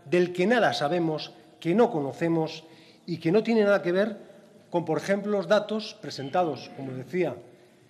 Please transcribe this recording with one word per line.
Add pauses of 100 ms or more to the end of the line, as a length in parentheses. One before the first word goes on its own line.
del
que
nada
sabemos, (280)
que
no
conocemos (420)
y
que
no
tiene
nada
que
ver (540)
con,
por
ejemplo,
los
datos
presentados,
como
decía (560)